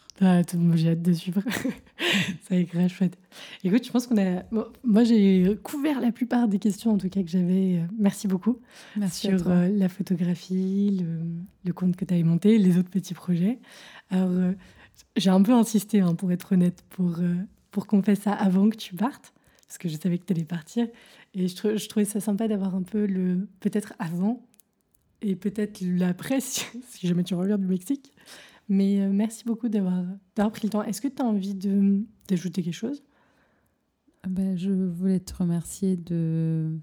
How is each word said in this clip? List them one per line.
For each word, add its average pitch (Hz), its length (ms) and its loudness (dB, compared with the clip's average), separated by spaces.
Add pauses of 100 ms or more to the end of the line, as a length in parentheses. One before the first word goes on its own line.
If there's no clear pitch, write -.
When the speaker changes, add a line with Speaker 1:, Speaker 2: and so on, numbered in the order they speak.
(200)
Speaker 1:
Ah, 180 240 6
tout, 175 160 -4
moi, 170 160 4
j'ai 160 140 4
hâte 165 120 0
de 175 120 2
suivre. 180 340 -2
<laughs> - 20 -4 (920)
Ça - 140 -4
va - 20 4
être 170 120 2
grave 175 200 0
chouette. 180 280 -2 (460)
Écoute, 196 220 2
je - 60 -14
pense 247 140 0
qu'on 240 120 0
a, 185 340 0
bon, 220 140 -2 (180)
moi, 233 220 6
j'ai 196 580 4
couvert 285 380 -4
la 240 100 2
plupart 240 380 0
des 196 100 0
questions, 220 320 0
en 208 60 2
tout 185 120 -2
cas, 190 140 -4
que 170 60 -6
j'avais. 180 500 2
Euh, 165 80 -4 (100)
merci 202 300 0
beaucoup. 196 320 0 (380)
Speaker 2:
Merci 202 300 -4
à 196 100 2
Speaker 1:
Sur, 175 60 0
Speaker 2:
toi. 180 100 0
Speaker 1:
euh, 180 160 4
la 196 180 2
photographie, 185 1120 -2
le, 165 180 -4 (440)
le 175 100 -4
compte 180 220 0
que 185 80 -6
t'avais 175 200 0
monté, 170 340 4
les 180 200 6
autres 180 120 0
petits 180 240 -6
projets. 180 460 -2 (500)
Alors, 185 220 0
euh, 180 200 2 (640)
j'ai 196 140 4
un 190 120 6
peu 214 120 6
insisté, 214 480 4
hein, 170 140 2
pour 180 180 -2
être - 180 -4
honnête, 180 380 2
pour, 175 300 -2
euh, 175 160 0 (360)
pour - 160 -4
qu'on 196 140 4
fasse 202 200 2
ça 202 120 -2
avant 196 360 4
que 214 80 -2
tu - 180 -14
partes, 226 380 -6 (340)
parce - 100 -20
que 185 100 -8
je 156 80 -4
savais 175 220 -2
que - 80 -10
t'allais 165 200 -2
partir. 175 420 -4 (480)
Et 185 120 -2
je 180 80 -6
trou-, 214 220 -2
je 196 100 -6
trouvais 208 180 0
ça 208 140 -4
sympa 208 280 -2
d'avoir 196 260 -2
un 190 80 -2
peu 208 240 -2
le 185 420 -2 (120)
peut-être 208 400 -4
avant 190 480 -4 (760)
et 196 140 -2
peut-être 208 460 -6
l'après, 180 580 -2
<laughs> - 0 -
si, - 260 -6 (240)
si - 180 -12
jamais 175 160 2
tu 180 120 -4
reviens 196 240 0
du 190 80 -2
Mexique. 190 440 -4 (600)
Mais, 196 300 2
euh, 196 100 0
merci 220 340 -2
beaucoup 226 220 -4
d'avoir, 185 360 0 (320)
d'avoir 202 160 0
pris 214 160 -6
le - 40 0
temps. 208 120 -2
Est-ce 208 180 -6
que 277 60 -6
t'as 269 160 -6
envie 202 320 -2
de, 196 480 2 (240)
d'ajouter 180 360 -2
quelque 170 100 -4
chose ? 277 300 -8 (1200)
Speaker 2:
Ah 185 60 -8
ben, 190 280 -2
je 190 140 -2
voulais 185 480 0
te - 160 -12
remercier 175 600 -2
de 160 840 -2